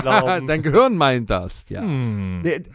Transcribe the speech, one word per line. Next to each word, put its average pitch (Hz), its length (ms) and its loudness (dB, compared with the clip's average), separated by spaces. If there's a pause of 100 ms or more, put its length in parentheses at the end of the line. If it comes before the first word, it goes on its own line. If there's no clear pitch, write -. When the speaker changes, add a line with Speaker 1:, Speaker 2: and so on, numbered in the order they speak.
Speaker 1:
Glauben. 175 460 2
Speaker 2:
Dein 156 140 0
Gehirn 208 340 4
meint 127 340 2
das, 92 380 -6
ja. - 120 -10
Speaker 3:
Hm. 107 600 -4
Speaker 2:
Nee, 165 180 -2 (140)